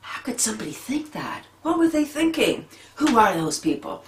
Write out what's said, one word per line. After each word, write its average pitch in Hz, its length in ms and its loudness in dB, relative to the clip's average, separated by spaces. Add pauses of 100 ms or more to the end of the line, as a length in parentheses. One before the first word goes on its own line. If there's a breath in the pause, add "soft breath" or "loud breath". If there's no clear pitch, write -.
How - 220 -12
could 240 180 -8
somebody 214 320 -2
think 302 400 -6
that? - 320 -10 (180)
What 330 160 0
were 330 100 4
they 302 160 2
thinking? 311 640 0 (300 loud breath)
Who 277 220 4
are 202 160 6
those 160 240 -2
people? - 500 -4